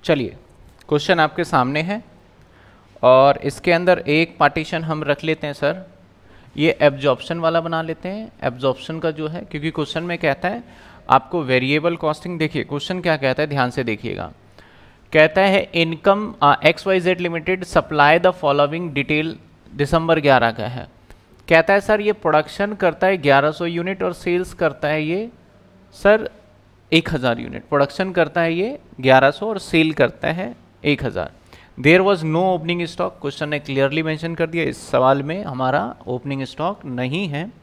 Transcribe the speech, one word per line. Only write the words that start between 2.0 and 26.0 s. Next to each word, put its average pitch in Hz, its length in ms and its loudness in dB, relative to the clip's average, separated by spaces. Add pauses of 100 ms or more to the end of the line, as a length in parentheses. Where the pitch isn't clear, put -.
और 131 340 6
इसके - 340 -2
अंदर 175 280 2
एक 160 400 0
पार्टीशन 160 440 0
हम 156 200 -4
रख 143 200 -2
लेते 156 240 -4
हैं 143 60 -6
सर, 160 320 -4 (720)
ये 147 240 2
एब्जॉर्प्शन 139 580 0
वाला 165 220 0
बना 165 200 -4
लेते 160 280 -8
हैं। 214 220 -12 (120)
एब्जॉर्प्शन 131 560 -4
का 160 120 -2
जो 151 160 -8
है, 165 140 -10
क्योंकि 156 300 -8
क्वेश्चन 156 320 -6
में 175 140 -6
कहता 156 300 -2
है 233 160 -6 (460)
आपको 147 340 2
वेरिएबल 139 520 0
कॉस्टिंग, 165 440 -6
देखिए 151 240 -4
क्वेश्चन 160 380 -8
क्या 170 160 0
कहता 135 260 0
है, 151 60 -4
ध्यान 139 200 0
से 131 140 -4
देखिएगा। 101 480 -6 (800)
कहता 156 280 6
है 196 340 2
इनकम, 170 680 0
अ, 143 220 6
एक्स 170 220 2
वाई 190 120 2
जेड 175 200 0
लिमिटेड 175 440 -4
सप्लाई 151 560 4
द 180 120 4
फॉलोइंग 147 600 0
डिटेल 151 480 -2 (360)
दिसंबर 160 440 2
ग्यारह 127 320 4
का 113 160 -6
है। 120 200 -10 (600)
कहता 165 240 6
है 202 80 4
सर 214 200 0
ये 208 120 0
प्रोडक्शन 190 600 -2
करता 185 340 0
है 190 100 2
ग्यारह 143 340 2
सौ 170 140 -6
यूनिट 170 380 -4
और 185 100 -2
सेल्स 180 400 -4
करता 156 340 -2
है 156 160 -2
ये 190 280 -6 (640)
सर 220 360 2 (640)